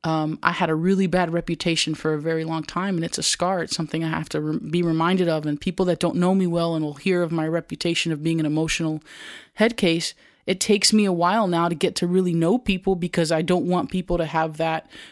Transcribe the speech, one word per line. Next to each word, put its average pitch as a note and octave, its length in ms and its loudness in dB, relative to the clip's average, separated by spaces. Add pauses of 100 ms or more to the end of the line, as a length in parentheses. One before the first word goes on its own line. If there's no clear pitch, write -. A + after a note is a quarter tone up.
um, D#3 380 -2
I - 80 2
had E3+ 200 0
a D#3+ 40 2
really F#3 320 2
bad F3 260 0
reputation E3 600 -2
for D#3 200 -2
a D3 60 -4
very D#3+ 240 -2
long D#3+ 200 -4
time, F#3+ 320 -2
and E3 80 -2
it's - 140 -6
a E3+ 40 -4
scar. F3+ 400 0
It's - 140 -6
something E3 260 -4
I D#3+ 60 -2
have D#3+ 220 -4
to D3+ 100 -2
re-, D#3 180 -2
be E3 240 -2
reminded E3+ 460 2
of, D#3 180 0
and D3 140 -2
people F#3 260 -2
that E3+ 140 0
don't - 160 0
know F3+ 180 2
me F#3+ 140 2
well E3+ 260 0
and D#3 100 -2
will D3 100 -6
hear F3+ 280 0
of E3 80 -2
my D#3+ 160 0
reputation E3 640 -2
of D3+ 140 -4
being E3 160 2
an D#3 60 0
emotional D#3 540 0 (540)
head A3+ 220 2
case, E3 380 0 (300)
it F#3+ 140 -2
takes - 340 2
me G#3+ 120 6
a F#3+ 80 2
while F3+ 340 2
now E3+ 220 2
to E3+ 80 -2
get F3+ 180 0
to F3 140 -2
really F3+ 260 2
know E3 240 2
people F#3+ 380 0
because E3+ 340 0
I E3 120 2
don't F3 260 2
want F3 240 0
people F3+ 260 -2
to E3 80 0
have D#3+ 300 -2
that D#3+ 340 -2 (200)